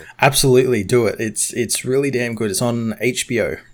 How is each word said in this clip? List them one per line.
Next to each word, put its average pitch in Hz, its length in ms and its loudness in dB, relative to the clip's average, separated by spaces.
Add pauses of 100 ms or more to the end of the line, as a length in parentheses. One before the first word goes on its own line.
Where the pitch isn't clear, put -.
<laughs> - 100 -20
Absolutely, 127 640 4
do 120 240 2
it. - 140 -2
It's, - 320 -4
it's 113 320 -4
really 135 260 0
damn 120 240 -2
good. 107 160 -2
It's 95 100 -4
on 117 380 0
H - 300 -2
B 120 120 0
O. 69 140 -2 (180)